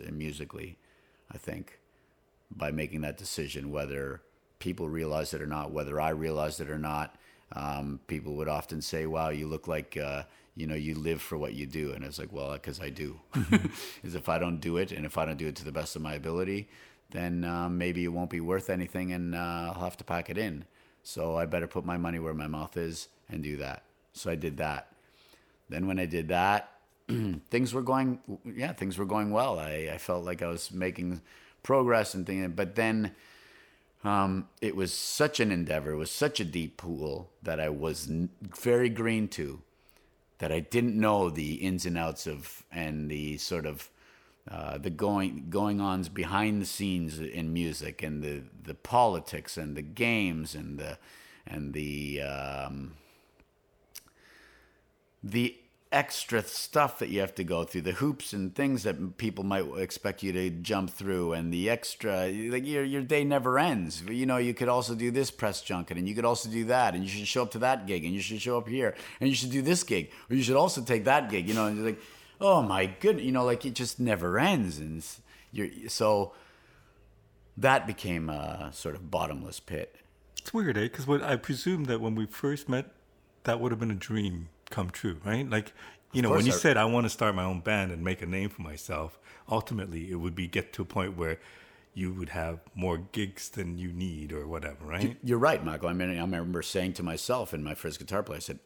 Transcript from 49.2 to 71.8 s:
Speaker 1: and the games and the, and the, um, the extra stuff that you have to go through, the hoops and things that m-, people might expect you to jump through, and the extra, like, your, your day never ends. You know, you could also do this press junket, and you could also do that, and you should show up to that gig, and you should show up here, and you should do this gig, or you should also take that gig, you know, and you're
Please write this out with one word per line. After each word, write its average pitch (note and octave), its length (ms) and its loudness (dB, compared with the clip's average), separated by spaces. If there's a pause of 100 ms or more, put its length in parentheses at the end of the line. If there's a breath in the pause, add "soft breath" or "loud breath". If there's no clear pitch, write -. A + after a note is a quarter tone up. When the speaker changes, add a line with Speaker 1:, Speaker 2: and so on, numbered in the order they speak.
Speaker 1:
and D2 220 -4
the D2+ 60 -6
games E2+ 720 0
and D2 240 -8
the, D2 180 -8 (480 loud breath)
and C#2+ 300 -6
the, D2 480 -4
um, C#2 720 -6 (2250 soft breath)
the A#2 340 0 (340)
extra C#3 500 2
stuff - 580 2
that G#2 100 -2
you G2 100 2
have F#2+ 160 0
to G2 80 -2
go E2+ 220 2
through, F2 160 -4
the F2 100 0
hoops C3+ 400 -2
and F#2+ 240 -2
things C3+ 280 2
that G2 120 0
m-, F2+ 220 -4
people G2+ 260 -2
might G2 220 2 (120)
expect F#2+ 460 -2
you F#2+ 80 0
to F#2 180 2
jump F2+ 400 0
through, F2+ 440 0
and E2+ 200 0
the F2+ 160 2
extra, G2+ 600 0
like, A#2+ 340 -2
your, C#3+ 180 0
your C#3 180 0
day D3 220 4
never C3+ 360 4
ends. F2+ 440 2
You A#2+ 220 0
know, B2+ 120 4
you B2 160 4
could A#2+ 160 2
also A#2 260 2
do A#2+ 160 0
this C3 180 2
press - 320 -2
junket, F2 360 -4
and F2+ 100 0
you G#2 80 -2
could A#2 100 2
also A2+ 240 2
do A2+ 160 0
that, A#2 300 6
and F#2 80 0
you F#2+ 60 -2
should G#2 180 -4
show B2+ 160 2
up A2+ 80 -2
to A2+ 80 -6
that B2 280 2
gig, F2 180 0
and F2 80 0
you G2 80 0
should G#2 200 -4
show A#2+ 160 2
up A2+ 120 -2
here, A#2+ 260 2 (240 loud breath)
and C3 100 4
you C3+ 60 6
should B2 160 0
do C3+ 100 4
this F3 220 4
gig, F2 280 2 (180 loud breath)
or B2 60 4
you C3 80 6
should B2+ 120 6
also D#3 260 6
take A2+ 220 2
that C3 260 6
gig, F#2+ 180 2
you G#2+ 60 2
know, A2 140 4
and G#2+ 100 0
you're A2 100 0